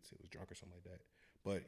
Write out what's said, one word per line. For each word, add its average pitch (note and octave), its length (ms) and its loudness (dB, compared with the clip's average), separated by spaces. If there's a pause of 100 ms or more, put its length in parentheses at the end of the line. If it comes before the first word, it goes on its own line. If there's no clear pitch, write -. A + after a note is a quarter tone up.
(120)
it - 80 -12
was E2 100 -12
drunk - 220 -6
or - 40 -8
something F2+ 280 -10
like F2 80 -8
that. F2+ 100 -8 (440)
But G2 220 8